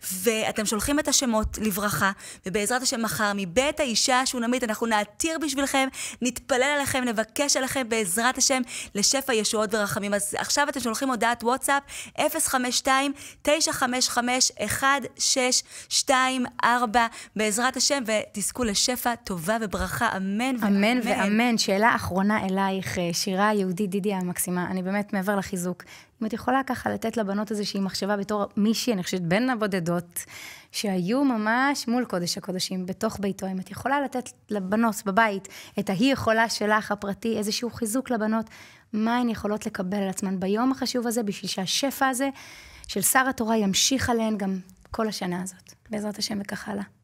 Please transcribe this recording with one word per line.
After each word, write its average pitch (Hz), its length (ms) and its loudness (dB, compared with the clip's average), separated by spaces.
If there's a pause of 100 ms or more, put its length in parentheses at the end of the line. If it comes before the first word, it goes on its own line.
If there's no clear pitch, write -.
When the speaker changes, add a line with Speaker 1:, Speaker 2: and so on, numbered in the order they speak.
(120)
Speaker 1:
ואתם 220 540 0
שולחים 226 320 0
את 302 100 0
השמות 226 540 0
לברכה, 196 500 0 (340)
ובעזרת 208 360 -2
השם 247 200 -2
מחר 214 320 0
מבית 202 460 0
האישה 254 400 2
השונמית 254 440 0
אנחנו 220 220 -2
נעתיר 226 520 0
בשבילכם, 269 500 0 (340)
נתפלל 240 400 0
עליכם, 277 420 0
נבקש 240 520 0
עליכם 262 320 0
בעזרת 226 500 0
השם 262 240 2 (320)
לשפע 262 400 2
ישועות 214 400 0
ורחמים. 202 400 0
אז 202 240 -2
עכשיו 285 300 2
אתם 285 120 -2
שולחים 233 300 -2
הודעת 233 340 0
וואטסאפ, 269 380 2 (380)
אפס 311 280 0
חמש 247 280 0
שתיים, 269 360 2 (300)
תשע 302 300 2
חמש 254 360 0
חמש, 247 500 0
אחד 269 420 2 (180)
שש 254 440 2 (260)
שתיים 262 580 2 (180)
ארבע, 240 420 4 (300)
בעזרת 220 400 0
השם, 277 300 2
ותזכו 214 580 -2
לשפע 240 500 0 (100)
טובה 185 360 -2
וברכה, 190 560 -2
אמן 202 440 -2
ואמן. 208 140 4 (100)
Speaker 2:
אמן 247 200 4
ואמן. 214 540 2
שאלה 208 380 4
אחרונה 202 500 0
אלייך, 190 520 -2
אה, 175 140 0
שירה 196 420 2
יהודית 190 360 0
דידי 196 240 0
המקסימה, 180 560 -2
אני 185 120 -2
באמת 202 300 -2
מעבר 202 240 0
לחיזוק, 180 460 -4 (400)
אם 220 40 -2
את 214 60 -4
יכולה 254 340 0
ככה 233 240 -2
לתת 214 260 -2
לבנות 208 340 -2
איזושהי 208 300 -2
מחשבה 196 360 0
בתור 202 280 -2 (120)
מישהי, 214 360 2
אני 190 100 0
חושבת 185 180 -2
בין 190 300 2
הבודדות, 180 720 -2 (480)
שהיו 196 520 0
ממש 247 640 2
מול 240 160 2
קודש 175 340 -2
הקודשים, 185 480 -4
בתוך 190 340 -4
ביתו, 196 260 -4
אם 190 140 -4
את 180 100 -10
יכולה 277 300 -2
לתת 254 280 -4 (220)
לבנות 208 560 0
בבית 202 420 2 (300)
את 202 120 -2
ההיא 214 220 4
יכולה 226 360 2
שלך 214 440 2
הפרטי, 208 460 -2
איזשהו 214 320 -2
חיזוק 233 400 -2
לבנות, 220 360 0 (460)
מה 220 240 2
הן 247 120 2
יכולות 208 380 -2
לקבל 202 320 -4
על 196 100 0
עצמן 190 320 -2
ביום 214 320 2
החשוב 247 340 -2
הזה, 240 160 0
בשביל 196 280 -4
שהשפע 262 580 0
הזה 262 200 0 (600)
של 196 140 -4
שר 254 260 4
התורה 226 280 0
ימשיך 214 540 2
עליהן 220 280 0
גם 190 200 -2 (320)
כל 220 180 -2
השנה 185 340 -4
הזאת, 185 320 -14 (160)
בעזרת 208 280 -6
השם 208 220 -2
וכך 202 280 -8
הלאה. 202 160 -6 (200)